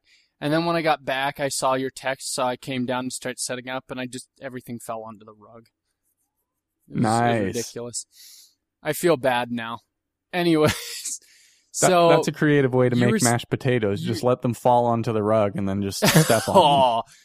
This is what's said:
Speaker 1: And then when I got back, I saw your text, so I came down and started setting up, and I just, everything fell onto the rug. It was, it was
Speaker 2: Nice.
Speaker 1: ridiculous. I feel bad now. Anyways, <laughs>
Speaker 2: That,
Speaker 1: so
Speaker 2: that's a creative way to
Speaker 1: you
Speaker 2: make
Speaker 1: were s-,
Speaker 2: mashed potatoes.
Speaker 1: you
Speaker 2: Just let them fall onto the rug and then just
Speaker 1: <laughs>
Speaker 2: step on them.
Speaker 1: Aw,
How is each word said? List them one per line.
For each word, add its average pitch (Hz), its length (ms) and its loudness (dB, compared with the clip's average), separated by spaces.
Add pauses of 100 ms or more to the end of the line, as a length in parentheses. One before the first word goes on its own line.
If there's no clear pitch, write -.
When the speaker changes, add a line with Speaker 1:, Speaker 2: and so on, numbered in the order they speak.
(400)
Speaker 1:
And 147 120 -2
then 165 120 0
when 170 120 0
I 165 60 -2
got 147 220 0
back, 139 360 -4
I 139 80 -2
saw 135 260 0
your 131 160 -4
text, - 420 -8
so 135 120 -4
I 123 120 -2
came 127 300 -6
down 127 200 -4
and 123 60 -10
started - 280 -10
setting 123 280 -10
up, 131 220 -8
and 127 100 -10
I 127 60 -8
just, 123 220 -14 (120)
everything 123 380 -12
fell 113 240 -10
onto 107 220 -18
the 110 80 -20
rug. 113 340 -20 (1200)
It 143 80 -18
was, - 40 -2
it 117 60 2
was 113 140 2
Speaker 2:
Nice. 117 240 0
Speaker 1:
ridiculous. 117 600 -8 (760)
I 151 100 -4
feel 170 240 2
bad 123 340 0
now. 117 300 -8 (520)
Anyways, 165 400 2
<laughs> - 480 -10 (600)
Speaker 2:
That, 151 80 4
Speaker 1:
so 175 220 6
Speaker 2:
that's 151 180 4
a 156 40 -4
creative 143 420 2
way 127 140 4
to 120 60 0
Speaker 1:
you 123 60 2
Speaker 2:
make 123 100 4
Speaker 1:
were 220 60 2
s-, - 80 0
Speaker 2:
mashed 117 260 0
potatoes. 110 520 -2
Speaker 1:
you 120 60 -4
Speaker 2:
Just 113 140 -4
let 123 200 0
them 120 120 0
fall 123 320 4
onto 117 260 0
the 110 120 0
rug 104 320 2
and 98 120 -4
then 98 140 -2
just 98 240 -2
Speaker 1:
<laughs> - 0 -
Speaker 2:
step 139 420 4
on 190 60 -2
them. 185 80 8
Speaker 1:
Aw, 131 400 4 (220)